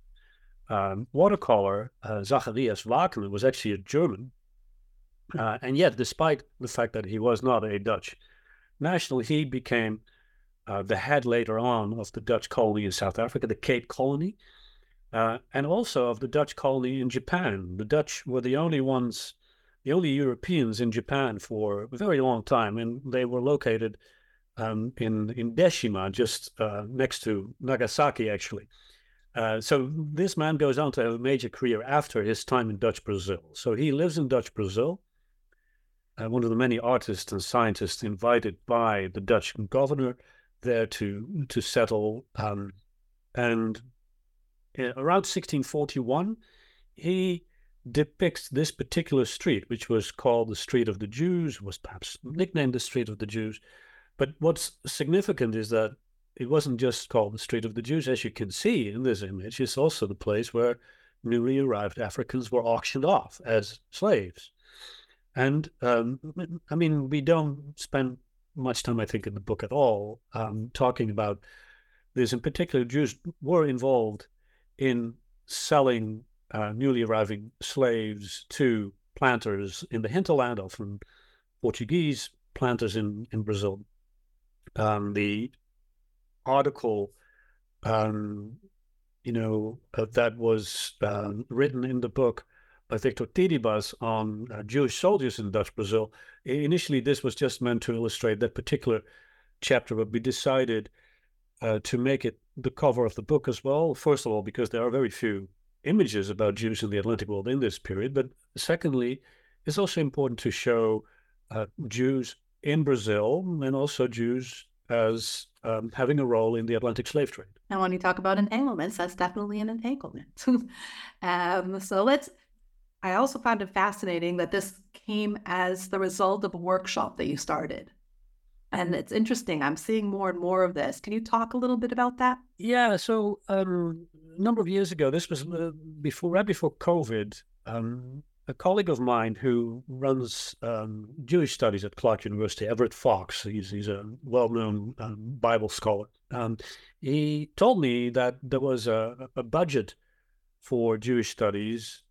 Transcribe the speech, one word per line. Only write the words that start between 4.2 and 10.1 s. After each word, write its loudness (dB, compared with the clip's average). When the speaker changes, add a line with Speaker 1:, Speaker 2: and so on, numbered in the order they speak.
Speaker 1:
Uh, -2
and 0
yet, 6
despite 0
the -8
fact -2
that -4
he -4
was 4
not 4
a -2
Dutch -2
national, 0
he 2
became, 0